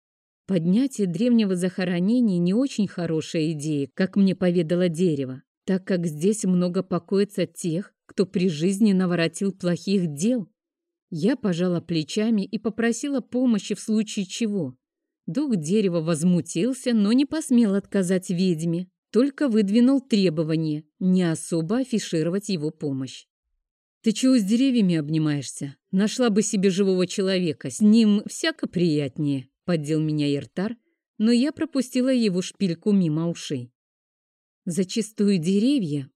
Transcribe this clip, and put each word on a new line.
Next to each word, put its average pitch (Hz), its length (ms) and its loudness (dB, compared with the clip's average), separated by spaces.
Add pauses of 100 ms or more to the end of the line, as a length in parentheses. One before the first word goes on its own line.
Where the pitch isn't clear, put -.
(460)
Поднятие 190 600 0
древнего 208 480 2
захоронения 185 800 0
не 175 160 2
очень 226 340 0
хорошая 165 680 -2
идея, 143 420 -4
как 190 200 -2
мне 190 200 4
поведало 180 540 2
дерево, 147 520 -2 (240)
так 185 220 0
как 180 180 0
здесь 170 380 0
много 180 400 0
покоится 190 640 -2
тех, 170 460 -6 (120)
кто - 200 -2
при 185 240 0
жизни 196 440 2
наворотил 175 580 0
плохих 175 640 -2
дел. 202 340 -2 (640)
Я 185 260 0
пожала 175 460 -2
плечами 196 600 -2
и 208 160 -8
попросила 233 600 -4
помощи 240 520 0
в 190 60 -10
случае 214 460 -4
чего. 190 500 -4 (500)
Дух 247 300 -2
дерева 175 460 0
возмутился, 175 920 0
но 214 200 4
не 277 120 4
посмел 240 500 2
отказать 190 540 -2
ведьме, 175 600 0 (220)
только 277 360 0
выдвинул 233 540 4
требование 160 840 0 (160)
не 185 240 2
особо 165 560 -2
афишировать 190 720 -2
его 151 220 -4
помощь. 135 540 -8 (760)
«Ты 226 100 0
чего 262 260 2
с 214 60 2
деревьями 226 520 2
обнимаешься? 151 800 -2 (140)
Нашла 214 380 2
бы 208 120 2
себе 196 280 0
живого 185 380 0
человека, 180 640 -2
с - 100 -10
ним 214 480 6
всяко - 400 -4
приятнее», 147 800 -2 (180)
поддел 156 360 0
меня 147 340 0
Иртар, 190 400 -6 (420)
но 214 140 2
я 254 220 2
пропустила 254 580 -2
его 208 300 2
шпильку 185 500 -2
мимо 170 380 2
ушей. 131 420 -8 (920)
«Зачастую 196 760 0
деревья 185 760 0